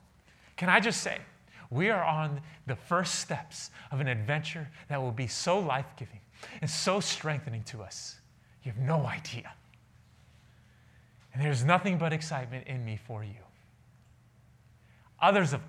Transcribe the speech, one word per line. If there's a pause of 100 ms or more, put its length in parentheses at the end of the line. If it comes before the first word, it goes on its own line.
(560)
can
I
just
say, (520)
we
are
on (260)
the
first
steps (200)
of
an
adventure (200)
that
will
be
so
life-giving (400)
and
so
strengthening
to
us. (460)
You
have
no
idea. (1800)
And
there's
nothing
but
excitement
in
me
for
you. (1800)
Others
of